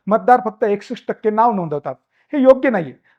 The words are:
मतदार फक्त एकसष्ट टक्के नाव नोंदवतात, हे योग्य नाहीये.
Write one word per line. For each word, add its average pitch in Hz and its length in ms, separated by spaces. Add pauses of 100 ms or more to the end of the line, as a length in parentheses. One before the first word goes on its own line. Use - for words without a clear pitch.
मतदार 220 380
फक्त 220 200
एकसष्ट 202 440
टक्के 214 220
नाव 220 220
नोंदवतात, 151 420 (380)
हे 294 100
योग्य 262 280
नाहीये. 160 240 (240)